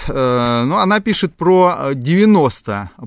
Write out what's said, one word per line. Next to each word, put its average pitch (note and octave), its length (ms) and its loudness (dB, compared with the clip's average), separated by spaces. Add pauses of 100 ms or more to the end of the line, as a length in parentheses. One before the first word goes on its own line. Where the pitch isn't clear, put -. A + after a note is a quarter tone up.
Э, A#2+ 580 0
но E3 140 -2
она G#3 200 0
пишет G3+ 360 -4
про, F3+ 420 2
э, C#3 180 -4
девяносто C#3 960 0 (160)